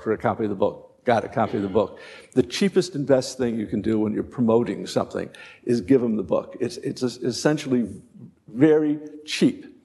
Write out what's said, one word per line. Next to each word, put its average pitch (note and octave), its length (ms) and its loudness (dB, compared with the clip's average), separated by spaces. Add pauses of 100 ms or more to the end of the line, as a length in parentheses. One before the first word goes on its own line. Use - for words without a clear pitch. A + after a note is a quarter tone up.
for A2 120 -2
a G2+ 60 -2
copy A2 260 0
of G#2 60 0
the G2 60 -4
book, - 480 -4
got A2 200 2
a G2+ 40 -8
copy A2 280 0
of G2+ 80 -2
the G2 40 -2
book. G2+ 300 0 (360)
The B2+ 100 4
cheapest F#3 500 0
and C#3+ 100 -4
best C3 340 2
thing A#2 200 -2
you G#2 80 -4
can G#2 160 -2
do A2 160 0
when G#2+ 140 0
you're G2+ 100 -2
promoting A2+ 640 0
something - 420 -4 (360)
is A#2+ 160 2
give A#2+ 220 4
them A#2 120 0
the G#2 80 0
book. - 380 -4
It's, A#2 160 -4
it's C3 260 -8
es-, B2 140 -2
essentially C3 720 0 (580)
very D3+ 520 4 (260)
cheap, - 420 0 (180)